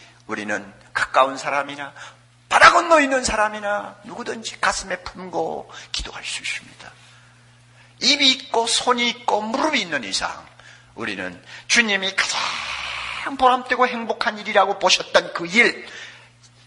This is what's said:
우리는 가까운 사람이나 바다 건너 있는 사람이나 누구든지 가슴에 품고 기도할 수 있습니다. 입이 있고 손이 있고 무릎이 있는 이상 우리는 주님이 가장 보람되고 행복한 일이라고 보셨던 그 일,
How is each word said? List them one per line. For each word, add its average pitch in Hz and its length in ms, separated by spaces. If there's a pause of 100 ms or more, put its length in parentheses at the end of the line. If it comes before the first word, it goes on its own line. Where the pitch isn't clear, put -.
(280)
우리는 104 460 (200)
가까운 135 440
사람이나 143 560 (560)
바다 330 240
건너 339 260
있는 269 240
사람이나 208 800
누구든지 226 560
가슴에 190 440
품고 170 680 (200)
기도할 - 340
수 - 160
있습니다. - 500 (1120)
입이 277 300
있고 226 340
손이 240 440
있고 220 320
무릎이 277 380
있는 160 240
이상 - 440 (480)
우리는 95 480 (240)
주님이 196 480
가장 - 1200
보람되고 247 500
행복한 226 520
일이라고 202 400
보셨던 - 540
그 170 120
일, 233 420 (800)